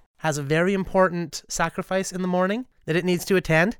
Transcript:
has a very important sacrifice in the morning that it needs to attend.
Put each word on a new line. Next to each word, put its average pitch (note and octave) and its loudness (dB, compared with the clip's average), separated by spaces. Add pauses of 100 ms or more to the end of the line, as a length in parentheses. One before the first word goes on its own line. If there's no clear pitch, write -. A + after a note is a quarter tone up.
(180)
has D3+ -2
a C#3+ -6
very E3 2
important F3+ 0
sacrifice F#3+ -4
in F#3 -6
the F#3 -2
morning F#3 0 (180)
that D#3 -2
it E3+ 0
needs F3 0
to G3 2
attend. E3+ 2